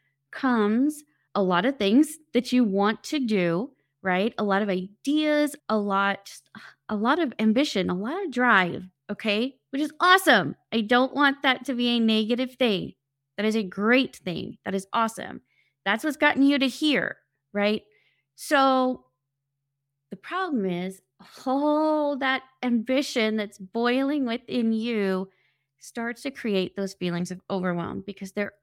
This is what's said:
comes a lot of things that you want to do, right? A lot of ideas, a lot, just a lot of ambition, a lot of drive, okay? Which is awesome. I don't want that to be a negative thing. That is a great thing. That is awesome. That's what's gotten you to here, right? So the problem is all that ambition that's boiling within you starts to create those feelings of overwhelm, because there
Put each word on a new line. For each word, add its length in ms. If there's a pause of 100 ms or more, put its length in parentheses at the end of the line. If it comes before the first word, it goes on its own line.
(320)
comes 720 (300)
a 80
lot 240
of 120
things 400 (160)
that 180
you 120
want 400
to 160
do, 520 (300)
right? 360
A 60
lot 180
of 80
ideas, 840 (140)
a 80
lot, 480
just 240 (400)
a 60
lot 240
of 200
ambition, 500
a 60
lot 280
of 80
drive, 560 (220)
okay? 460 (140)
Which 120
is 180
awesome. 560 (160)
I 100
don't 320
want 300
that 220
to 100
be 140
a 100
negative 560
thing. 380 (420)
That 100
is 100
a 80
great 520
thing. 500
That 80
is 200
awesome. 480 (440)
That's 180
what's 140
gotten 240
you 160
to 100
here, 500 (360)
right? 300 (520)
So 680 (1040)
the 80
problem 480
is 360 (440)
all 720
that 260 (200)
ambition 720
that's 240
boiling 640
within 480
you 560 (500)
starts 440
to 80
create 440
those 200
feelings 340
of 100 (120)
overwhelm, 540
because 260
there 320